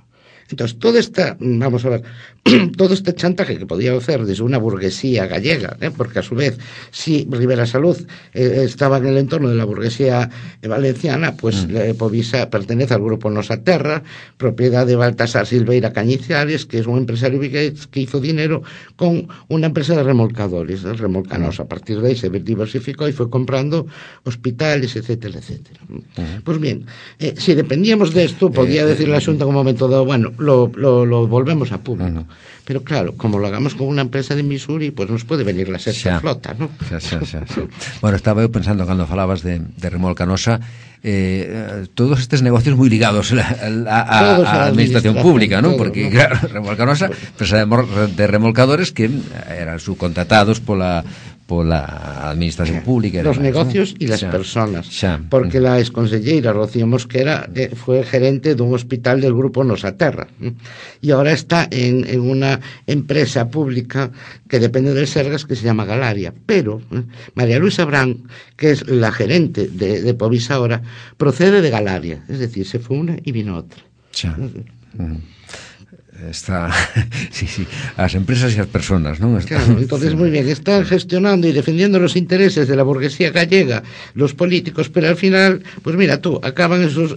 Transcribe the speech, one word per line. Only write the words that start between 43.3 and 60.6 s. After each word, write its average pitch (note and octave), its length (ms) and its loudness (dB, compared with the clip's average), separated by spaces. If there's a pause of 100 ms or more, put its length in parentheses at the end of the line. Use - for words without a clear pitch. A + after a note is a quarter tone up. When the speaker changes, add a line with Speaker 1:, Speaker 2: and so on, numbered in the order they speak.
Speaker 2:
a, A#2 80 4
a, A2 640 -2
a, A2 140 4 (180)
Speaker 1:
Todos F3+ 100 6
Speaker 2:
a - 60 2
Speaker 1:
a - 100 4
la C#3+ 60 4
Speaker 2:
administración B2 480 4
Speaker 1:
administración, - 80 -
Speaker 2:
pública, G#2+ 400 6
¿no? F3 100 4
Speaker 1:
todo, B2+ 60 2
Speaker 2:
Porque, G2 260 -2
Speaker 1:
¿no? G2 60 -2
Speaker 2:
claro, B2 240 4 (160)
Remolcanosa, A2+ 560 0
empresa - 480 -2
de G#2+ 100 2
mor-, A#2+ 220 2
de G2+ 400 0
remolcadores B2+ 640 2
que A2 160 0 (400)
eran E2 320 -8
subcontratados G2 800 2
pola, F#2 420 -2 (460)
pola D2+ 800 -2
administración E2 540 -2
Speaker 1:
Xa. - 20 -16
Speaker 2:
pública A2 360 0
e - 40 -2
Speaker 1:
Los C#3 160 0
Speaker 2:
demais, C3+ 160 2
Speaker 1:
negocios F3 400 0
Speaker 2:
¿no? D#3+ 80 -6
Speaker 1:
y - 80 -2
las G#2 80 0
Speaker 2:
Xa. F#2+ 80 -4
Speaker 1:
personas. F#2+ 640 -2
Speaker 2:
Xa. F2+ 240 -2 (160)
Speaker 1:
Porque B2+ 240 2
Speaker 2:
Ujú. B2+ 80 4
Speaker 1:
la B2 160 4
exconselleira A#2 720 0
Rocío G#2+ 320 0
Mosquera, B2+ 720 0
eh, B2+ 160 -4
fue B2+ 320 0
gerente C3+ 500 0
de A#2+ 60 0
un B2 160 2
hospital B2 480 0
del C3 80 4
grupo C3 320 0
Nosa G2+ 320 -2
Terra, C3 320 -2 (160)
¿eh? A#2+ 80 -6 (480)